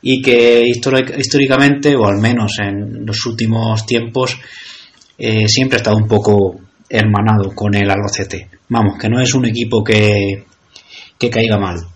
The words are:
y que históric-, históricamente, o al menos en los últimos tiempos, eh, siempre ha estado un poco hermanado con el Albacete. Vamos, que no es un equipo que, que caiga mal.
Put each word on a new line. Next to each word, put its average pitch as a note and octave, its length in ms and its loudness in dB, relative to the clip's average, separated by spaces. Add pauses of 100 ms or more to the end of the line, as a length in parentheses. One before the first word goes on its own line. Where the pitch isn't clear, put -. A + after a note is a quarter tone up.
y C3 200 0
que A#2+ 440 4
históric-, C3 540 -2
históricamente, C#3 760 2
o A2+ 100 2
al G2+ 120 2
menos A2 420 0
en G2+ 460 -6
los A2 200 -6
últimos A2+ 600 -2
tiempos, A#2+ 540 -2 (800)
eh, A2 300 0
siempre C3 300 0
ha A2 40 0
estado G#2+ 160 2
un G#2+ 100 2
poco G2+ 480 2 (340)
hermanado G#2+ 640 2
con G#2 220 -2
el G2+ 160 0
Albacete. G2 580 -6 (200)
Vamos, A2+ 280 0
que G#2+ 120 -4
no A#2+ 120 0
es B2+ 140 0
un B2+ 100 0
equipo A#2 380 -2
que, G#2 600 0 (760)
que A#2+ 100 0
caiga A2 300 0
mal. F2 260 -6 (100)